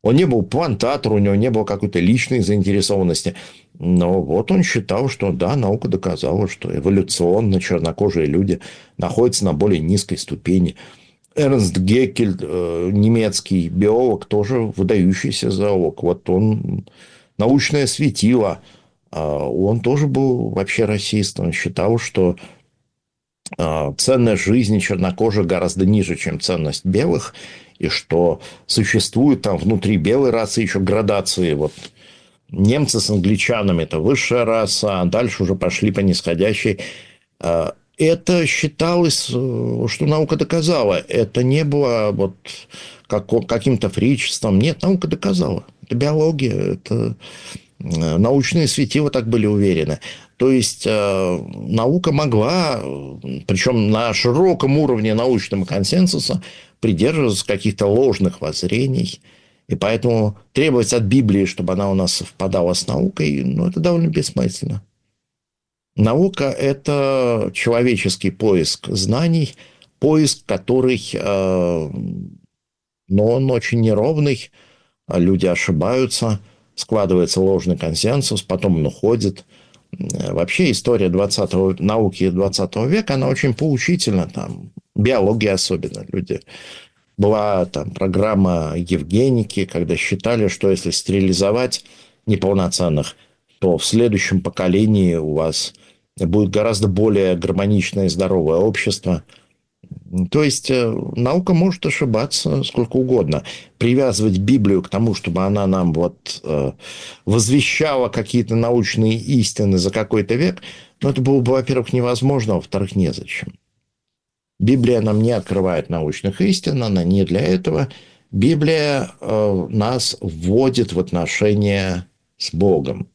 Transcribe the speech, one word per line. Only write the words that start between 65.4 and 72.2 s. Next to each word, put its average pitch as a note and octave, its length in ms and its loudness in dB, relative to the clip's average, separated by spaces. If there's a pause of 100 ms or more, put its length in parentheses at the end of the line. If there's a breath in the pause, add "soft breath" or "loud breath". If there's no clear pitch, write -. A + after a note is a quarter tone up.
Наука — C#3+ 480 2 (140)
это C3+ 960 0
человеческий A#2 760 0
поиск F#2 580 0
знаний, C3+ 640 0 (440 loud breath)
поиск, D3+ 460 2
который, B2 580 0 (120)
э, F2+ 760 0 (1200)